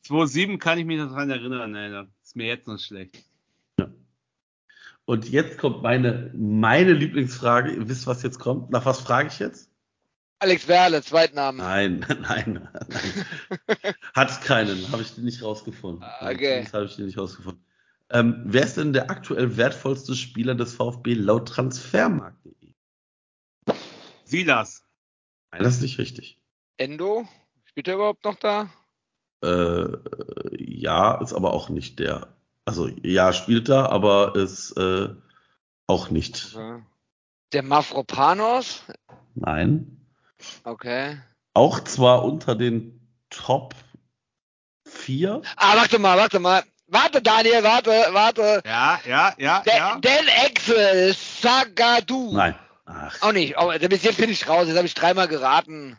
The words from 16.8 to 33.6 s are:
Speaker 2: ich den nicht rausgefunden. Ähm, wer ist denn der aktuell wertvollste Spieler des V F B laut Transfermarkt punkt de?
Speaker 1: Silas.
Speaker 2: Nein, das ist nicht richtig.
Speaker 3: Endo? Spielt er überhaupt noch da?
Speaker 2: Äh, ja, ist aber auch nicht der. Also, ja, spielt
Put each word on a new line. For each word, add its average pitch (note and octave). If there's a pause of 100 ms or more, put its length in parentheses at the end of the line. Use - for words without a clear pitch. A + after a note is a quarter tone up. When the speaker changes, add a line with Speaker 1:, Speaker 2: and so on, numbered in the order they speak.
Speaker 2:
ich G2
den G2+
nicht F#2+
rausgefunden. F#2 (460)
Ähm, A#2
wer A#2
ist -
denn D3+
der -
aktuell B2
wertvollste C3+
Spieler B2+
des C3
V A#2+
F -
B A#2+
laut A2
Transfermarkt C3
punkt -
de? - (1500)
Speaker 1:
Silas. C#3+ (680)
Speaker 2:
Nein, F2+
das B2
ist B2
nicht C3+
richtig. - (380)
Speaker 3:
Endo? F3+ (380)
Spielt -
er F#3+
überhaupt G#3
noch G#3
da? G#3 (720)
Speaker 2:
Äh, E2+ (680)
ja, E2+
ist -
aber F#2
auch -
nicht -
der. - (300)
Also, E2 (160)
ja, F#2
spielt A#2